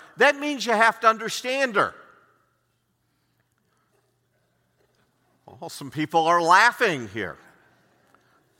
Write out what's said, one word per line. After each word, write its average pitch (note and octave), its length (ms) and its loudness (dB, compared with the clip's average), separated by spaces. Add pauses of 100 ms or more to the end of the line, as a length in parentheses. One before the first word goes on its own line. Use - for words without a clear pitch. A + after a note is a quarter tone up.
(160)
That C#4 200 4
means C#4 300 -8
you A#3+ 60 -2
have A3 280 2
to A#3 80 2
understand A3+ 680 -2
her. A#2 180 0 (3500)
Well, D#3+ 240 -18
some C#3 200 -16
people D#3 380 0
are F3 120 4
laughing F3 680 2
here. F#2+ 280 -8 (1200)